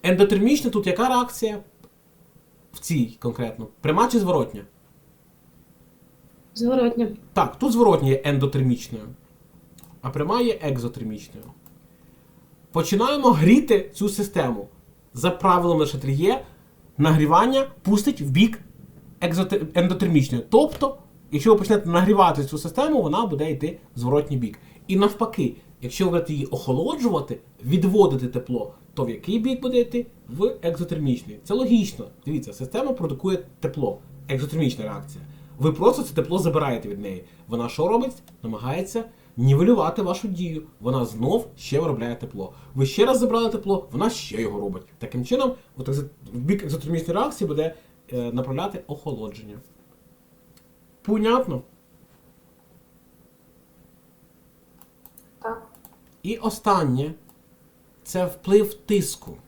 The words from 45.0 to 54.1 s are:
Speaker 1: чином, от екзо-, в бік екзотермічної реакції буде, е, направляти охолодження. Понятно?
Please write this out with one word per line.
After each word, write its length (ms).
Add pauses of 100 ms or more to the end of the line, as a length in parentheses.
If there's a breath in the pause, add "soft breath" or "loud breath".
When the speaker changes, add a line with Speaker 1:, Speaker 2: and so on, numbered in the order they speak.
Speaker 1:
чином, 280 (240 loud breath)
от 120
екзо-, 200 (240)
в 40
бік 260
екзотермічної 560
реакції 280
буде, 280 (380 loud breath)
е, 180
направляти 560
охолодження. 720 (1400)
Понятно? 600 (3750)